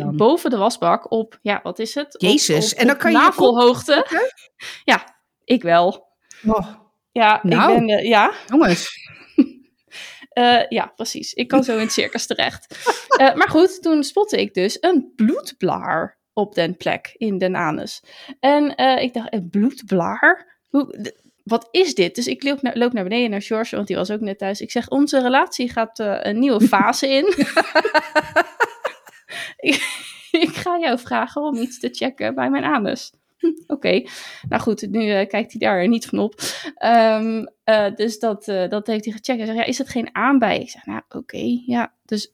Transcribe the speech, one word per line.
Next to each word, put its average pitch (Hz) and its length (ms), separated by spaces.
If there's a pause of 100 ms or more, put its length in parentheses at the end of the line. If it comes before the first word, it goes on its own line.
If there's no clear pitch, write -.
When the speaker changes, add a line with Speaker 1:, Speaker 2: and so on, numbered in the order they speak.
Speaker 1:
dan. 175 140
Speaker 2:
boven 277 320
de 233 80
wasbak 196 540
op, 220 300
ja, 202 220
wat 180 160
is 220 160
het? 294 200
Op, - 60
Speaker 1:
Jezus, 196 520
Speaker 2:
op, - 60
Speaker 1:
en 240 60
dan 233 100
Speaker 2:
op - 60
Speaker 1:
kan 226 100
je 220 60
je 269 60
kop 359 120
Speaker 2:
navelhoogte. 247 600
Speaker 1:
pakken? 440 380 (500)
Speaker 2:
Ja, - 320 (280)
ik 247 200
wel. 175 440 (400)
Speaker 1:
Oh. 214 200 (440)
Speaker 2:
Ja, 214 320
Speaker 1:
Nou, 226 300
Speaker 2:
ik - 120
ben, 208 120
eh, - 100
ja. 220 240 (160)
Speaker 1:
jongens. 233 600 (1200)
Speaker 2:
Eh, 240 300 (100)
ja, 220 260
precies. - 380
Ik 247 140
kan 269 160
zo 240 100
in 220 60
het 220 120
circus - 340
terecht. - 420
Speaker 1:
<laughs> - 300 (220)
Speaker 2:
Eh, 269 160
maar - 140
goed, 349 320
toen 311 220
spotte 392 380
ik 202 120
dus 190 280
een 330 340
bloedblaar 214 1040 (140)
op 208 220
den 175 220
plek - 400
in 202 200
den 185 180
anus. - 480 (360)
En, 285 360
eh, 262 280
ik 247 100
dacht, 233 200
"Een 175 160
bloedblaar? 208 1120 (100)
Hoe, 269 320
d-, - 200 (220)
wat 226 280
is 349 240
dit?" 175 200
Dus 240 120
ik 254 160
loop 277 180
naar, 240 160
loop 240 160
naar 208 100
beneden 233 260
naar 202 120
George, 220 340
want 202 120
die 185 80
was 190 160
ook 208 80
net 202 180
thuis. 202 240
Ik 226 100
zeg, - 180
"Onze 277 320
relatie 254 500
gaat, 226 280
eh, 208 200
een 208 200
nieuwe 254 280
fase 214 400
in." 269 180
<laughs> 392 80 (2500)
"Ik, - 340 (260)
ik 339 240
ga 349 240
jou 262 200
vragen 240 420
om 294 140
iets 247 240
te 247 120
checken 262 440
bij 254 140
mijn 277 140
anus." 262 500 (240)
Hm, 349 100 (200)
oké. 196 340 (480)
Nou 220 120
goed, 214 280
nu, 214 220
eh, 202 160
kijkt 208 240
hij 226 80
daar 190 280
niet 233 180
van 196 140
op. 208 140 (420)
Ehm, 220 680 (180)
eh, 208 320
dus 220 240
dat, 208 280
eh, 185 220
dat 208 180
heeft 214 180
hij 220 80
gecheckt. 240 240
Hij 220 100
zegt, 220 100
"Ja, 233 80
is 247 120
het 269 120
geen - 260
aanbij?" 233 440
Ik - 100
zeg, - 160
"Nou, 214 240
oké, - 560
ja." 240 280 (120)
Dus, - 280